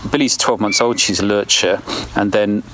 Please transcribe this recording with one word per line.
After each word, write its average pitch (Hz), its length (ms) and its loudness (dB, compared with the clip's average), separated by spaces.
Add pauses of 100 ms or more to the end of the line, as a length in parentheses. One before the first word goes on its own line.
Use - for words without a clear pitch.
(100)
Billy's 143 260 2
twelve 113 240 0
months 104 220 0
old, 120 180 2
she's 92 200 -2
a 101 40 0
lurcher. 101 560 0 (360)
And 104 160 0
then 104 280 2 (140)